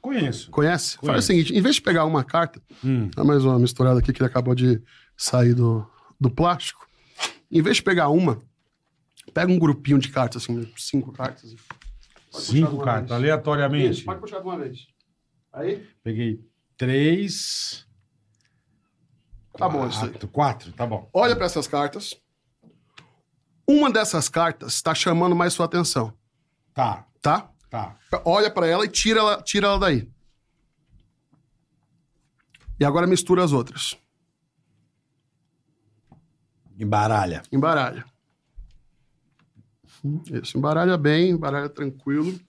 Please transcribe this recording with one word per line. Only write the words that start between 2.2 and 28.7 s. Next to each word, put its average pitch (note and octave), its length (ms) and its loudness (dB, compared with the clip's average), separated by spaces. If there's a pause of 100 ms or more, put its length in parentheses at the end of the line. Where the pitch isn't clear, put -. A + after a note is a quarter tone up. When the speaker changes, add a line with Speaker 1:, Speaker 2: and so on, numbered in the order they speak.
Speaker 2:
carta, - 380 -2 (220)
Speaker 1:
Hum. B2 320 0
Speaker 2:
dá - 100 -2
mais C#3+ 180 6
uma C3 160 6
misturada B2 400 4
aqui C3+ 140 2
que - 80 -2
ele B2+ 80 2
acabou B2+ 260 0
de B2 260 2 (360)
sair A#2+ 360 2
do, A2+ 320 0 (340)
do C3 100 2
plástico. E3 580 -2 (640)
Em E3 100 4
vez G3+ 160 2
de - 60 -4
pegar F3 240 2
uma, D3+ 320 2 (920)
pega F3+ 180 0
um F3+ 80 4
grupinho C#3+ 400 2
de B2+ 80 -2
cartas, A#2+ 360 -4
assim, A#2 340 -8
cinco C3 340 -4
cartas. B2+ 400 -12
Pode A2+ 60 -20 (760)
puxar - 100 -14
Speaker 1:
Cinco D3 280 2
Speaker 2:
de C#3+ 60 -6
uma C#3 100 -6
Speaker 1:
cartas, A#2 240 -2
Speaker 2:
vez. A#2+ 100 -4
Speaker 1:
aleatoriamente? D3 760 0
Speaker 2:
Isso, - 80 -14
pode - 160 -8
puxar G#3 180 -14
de F3+ 60 -14
uma F3+ 120 -8
vez. C3+ 300 -12 (640)
Aí? G3 320 -8 (200)
Speaker 1:
Peguei A2+ 360 -4 (380)
três. D#3 1080 -2 (1700)
Speaker 2:
Tá F#3 100 -2
bom, C#3 200 -2
isso A2 180 -4
aí. G#2+ 60 -8
Speaker 1:
Quatro, - 180 -14
quatro, C3+ 420 -2
tá - 140 -6
bom. A2 260 -8
Speaker 2:
Olha A#3 240 2
pra F3+ 120 -4
essas D#3+ 200 -4
cartas. - 480 -6 (1500)
Uma D4 240 6
dessas G3 380 0
cartas D#3+ 520 -2
tá D#3+ 140 -2
chamando F3 400 2
mais F3 180 2
sua E3 120 -2
atenção. C#3 480 -2 (600)
Speaker 1:
Tá. A2+ 300 -4 (180)
Speaker 2:
Tá? D#3+ 280 0 (200)
Speaker 1:
Tá. G#2+ 280 -10 (260)
Speaker 2:
Olha G3+ 260 2
pra F#3+ 160 0
ela F3+ 200 2